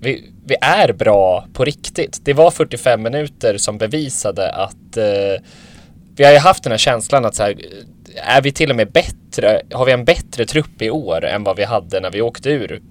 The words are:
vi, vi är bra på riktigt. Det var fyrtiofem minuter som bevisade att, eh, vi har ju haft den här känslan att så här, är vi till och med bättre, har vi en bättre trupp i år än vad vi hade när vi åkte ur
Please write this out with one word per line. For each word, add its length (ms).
vi, 300
vi 140
är 320
bra 600
på 120
riktigt. 600
Det 80
var 180
fyrtiofem 520
minuter 560
som 200
bevisade 720
att, 460
eh, 460
vi 80
har 80
ju 60
haft 240
den 100
här 60
känslan 460
att 100
så 80
här, 140
är 260
vi 100
till 180
och 60
med 160
bättre, 680
har 140
vi 60
en 120
bättre 420
trupp 360
i 80
år 340
än 200
vad 120
vi 80
hade 360
när 100
vi 120
åkte 280
ur 300